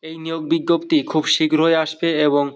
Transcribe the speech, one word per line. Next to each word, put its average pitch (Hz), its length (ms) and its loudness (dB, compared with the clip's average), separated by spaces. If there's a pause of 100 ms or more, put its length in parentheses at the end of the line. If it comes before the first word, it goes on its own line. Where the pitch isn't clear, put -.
এই 160 160 -14
নিয়োগ 160 300 -8
বিজ্ঞপ্তি 165 540 2
খুব 151 240 -2
শীঘ্রই 160 480 2
আসবে 160 340 -2 (140)
এবং 143 220 2 (100)